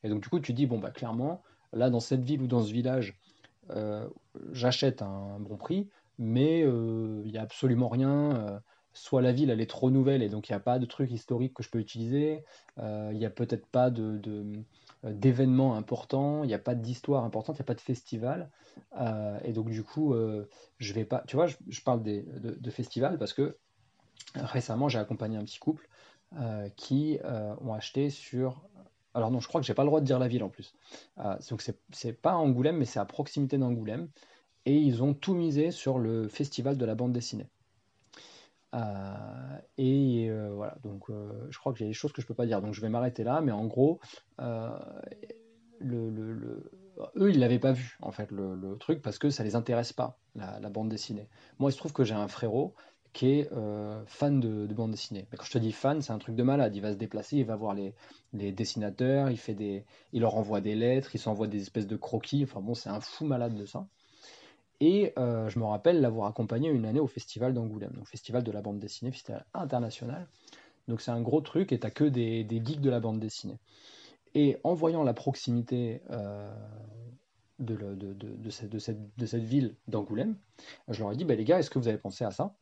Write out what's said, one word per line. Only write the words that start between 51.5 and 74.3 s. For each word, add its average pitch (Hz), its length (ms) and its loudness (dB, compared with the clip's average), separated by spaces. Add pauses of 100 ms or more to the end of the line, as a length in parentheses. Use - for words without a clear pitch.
Moi, 139 100 4
il 135 40 0
se - 40 -6
trouve - 160 -8
que 139 100 4
j'ai 107 120 2
un 104 120 0
frérot 120 460 -2 (400)
qui 127 200 2
est, 147 200 2
euh, 104 540 -6
fan 143 320 2
de, 107 260 0
de 107 80 -6
bande 113 160 -2
dessinée. 101 420 -8
Mais 117 60 -12
quand - 80 -14
je - 60 -10
te 120 80 2
dis 110 140 0
fan, 147 280 0
c'est 127 100 -6
un 107 60 -4
truc 113 180 -6
de 120 60 2
malade. 127 340 4
Il 101 60 -6
va 107 100 -2
se 98 60 -2
déplacer, 110 400 -4
il 127 80 4
va 110 100 -2
voir 104 200 -4
les, 98 180 -6 (400)
les 101 180 -4
dessinateurs, 113 760 0
il 117 80 0
fait 110 160 -8
des... 101 320 -4 (260)
il 120 100 0
leur 113 120 4
envoie 107 260 0
des 104 140 0
lettres, 123 400 2
il 107 60 -2
s'envoie 107 260 -2
des 104 160 -2
espèces 101 240 -4
de 104 120 -4
croquis. 139 460 -2
Enfin 117 180 -4
bon, 113 120 -4
c'est 104 160 -8
un 101 100 -4
fou - 260 -8
malade 123 280 0
de 104 140 -6
ça. - 180 -10 (960)
Et, 190 360 6
euh, 117 300 0
je 110 100 -2
me 117 60 2
rappelle 123 380 4
l'avoir 113 260 2
accompagné 117 400 0
une 123 180 2
année 117 140 2
au 135 80 2
Festival 123 460 -2
d'Angoulême, 107 400 -4
donc 107 160 -14
festival 117 340 -2
de 113 80 -2
la 104 100 -4
bande 104 160 -4
dessinée, 104 320 -8
festival - 440 -10
international. 135 720 -4 (640)
Donc 117 100 -2
c'est - 120 -4
un 117 100 0
gros 117 180 4
truc 175 320 0
et 117 80 2
t'as 107 120 -4
que - 120 2
des, 117 400 2
des 110 140 -2
geeks 139 240 -2
de 135 80 4
la 120 100 2
bande 110 220 -2
dessinée. - 360 -8 (760)